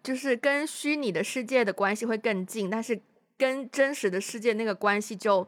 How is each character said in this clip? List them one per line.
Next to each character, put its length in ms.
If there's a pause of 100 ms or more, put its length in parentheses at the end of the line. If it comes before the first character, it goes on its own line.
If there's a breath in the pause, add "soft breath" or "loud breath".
就 140
是 180
跟 320
虚 300
拟 160
的 100
世 220
界 180
的 80
关 240
系 120
会 100
更 300
近， 240
但 120
是 160 (380)
跟 340
真 240
实 160
的 80
世 220
界 140
那 100
个 100
关 260
系 140
就 340